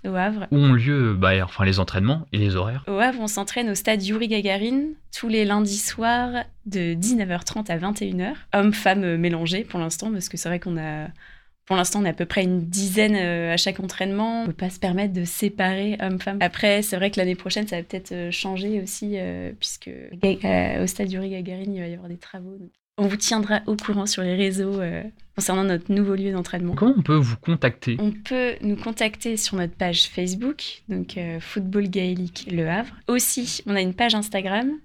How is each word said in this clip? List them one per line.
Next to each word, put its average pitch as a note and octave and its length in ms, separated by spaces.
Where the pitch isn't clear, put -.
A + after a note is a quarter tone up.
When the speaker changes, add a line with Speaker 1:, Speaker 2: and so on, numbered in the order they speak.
Speaker 1:
au F#3+ 100
Havre. G3 360
Speaker 2:
Où D3 60
ont C#3+ 160
lieu, B2 420
bah, F#2+ 180
enfin, F#2+ 200
les F#2+ 140
entraînements G2+ 540
et G2+ 60
les G2+ 180
horaires ? A2+ 320
Speaker 1:
Au G3 100
Havre, B3 220
on G#3+ 80
s'entraîne G#3 400
au G3+ 60
stade G#3+ 280
Youri G#3+ 260
Gagarine A3 680
tous A#3 120
les A3 160
lundis G3+ 340
soirs A#3+ 520
de F3+ 300
dix-neuf G3 360
heures F3 140
trente G#3+ 260
à E3+ 60
vingt F#3+ 240
et G3+ 80
une F3+ 140
heures. A#3 320
Hommes, G#3 180
femmes, G3 320
euh, E3+ 140
mélangés E3+ 440
pour - 160
l'instant, E3+ 320
parce G3 200
que - 80
c'est - 100
vrai F3 100
qu'on E3+ 200
a, D#3 300
pour F#3+ 100
l'instant, F3+ 240
on G3 60
a E3+ 40
à D#3 40
peu F3 120
près F#3+ 180
une F3+ 200
dizaine, G3 500
euh, E3+ 380
à E3+ 60
chaque F#3+ 200
entraînement. G3+ 680
On - 20
peut E3+ 60
pas F#3 180
se - 100
permettre G3 320
de F3+ 120
séparer G3 760
hommes, F#3 180
femmes. G3 220
Après, G3+ 420
c'est G#3 140
vrai G3 140
que G3+ 100
l'année F3+ 160
prochaine, G#3 320
ça F#3+ 80
va E3+ 60
peut-être, F#3 300
euh, F3 180
changer G3 520
aussi, G#3 340
euh, F3+ 440
puisque - 300
Ga-, F#3+ 220
euh, - 380
au F#3 40
stade F#3+ 260
Youri F#3+ 180
Gagarine, F#3+ 440
il F#3 80
va E3+ 60
y E3+ 60
avoir F3+ 140
des F3 100
travaux. F#3+ 400
Donc, F3 120
on G3+ 120
vous G3+ 80
tiendra G#3+ 500
au G#3+ 80
courant G3+ 320
sur G3 160
les F3+ 140
réseaux, G3 440
euh, E3+ 220
concernant F#3+ 300
notre F3 260
nouveau G3 240
lieu G3 160
d'entraînement. F3 460
Speaker 2:
Comment B3 200
on F3+ 60
peut D#3 140
vous A#2 200
contacter ? B2+ 640
Speaker 1:
On G#3 140
peut B3 480
nous G#3 160
contacter A3 600
sur G#3 200
notre F3 180
page F3 300
Facebook, G3 840
donc, F#3 280
euh, E3+ 240
Football G3 480
Gaélique F3+ 640
Le E3 160
Havre. G#3 260
Aussi, B3 580
on G3+ 80
a G3 60
une F#3 140
page A#3 200
Instagram G#3 560